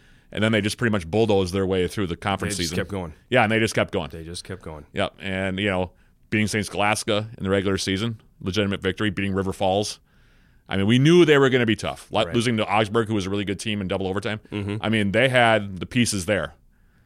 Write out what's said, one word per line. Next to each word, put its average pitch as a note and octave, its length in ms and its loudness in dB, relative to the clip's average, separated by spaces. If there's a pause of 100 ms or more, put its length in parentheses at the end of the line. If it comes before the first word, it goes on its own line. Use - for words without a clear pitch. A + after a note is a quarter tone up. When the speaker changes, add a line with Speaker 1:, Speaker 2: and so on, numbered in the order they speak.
(320)
Speaker 1:
And G#2 120 -2
then A2 80 2
they A2 80 2
just G2+ 180 -2
pretty A#2 140 0
much E2+ 180 -4
bulldozed G2 440 2
their F#2+ 120 0
way F#2 220 0
through F#2+ 200 -4
the E2+ 100 -6
conference G2 400 -4
Speaker 2:
They F2+ 60 -4
just E2 80 -4
Speaker 1:
season. F2 120 -6
Speaker 2:
kept F2 80 -12
going. F2+ 220 -8 (160)
Speaker 1:
Yeah, B2 140 4
and G#2+ 80 2
they A2 80 2
just A2 140 0
kept G2+ 200 -2
going. E2+ 160 -4
Speaker 2:
They E2 160 -14
just E2+ 180 -12
kept F#2 180 -14
going. D#2 300 -14
Speaker 1:
Yep. F#2 280 -4
And, F#2+ 400 -4
you G#2 100 0
know, F#2 220 -2 (380)
beating G#2+ 180 0
Saint G#2 180 -2
Scholastica G#2+ 720 -2
in F#2+ 80 -10
the F#2 40 -2
regular G2 280 0
season, G#2 420 -4 (220)
legitimate G2 400 -2
victory, F#2+ 300 -2
beating G2 220 -4
River F#2+ 200 -2
Falls. G2+ 460 0 (680)
I - 80 -6
mean, G2 120 2
we B2 120 6
knew E3 240 8
they D3+ 140 8
were C3+ 120 6
gonna B2 160 4
be A2 120 2
tough. C#2+ 340 -8
Lo- G#2+ 140 0
Speaker 2:
Right. E2+ 100 -4
Speaker 1:
losing A#2 220 0
to G#2 100 -2
Augsburg, G#2+ 400 0
who A2+ 60 -4
was G2 140 0
a - 20 -6
really G2+ 160 -2
good F#2+ 140 -4
team G#2 200 -6
in F#2+ 80 -4
double F#2+ 200 -2
overtime. G#2 340 -4 (100)
Speaker 2:
Mm-hmm. G2+ 300 -4
Speaker 1:
I G#2+ 80 -2
mean, G#2 240 2
they C3 160 4
had A2 500 2
the F2+ 60 -6
pieces G#2 400 0
there. F2 280 -2 (520)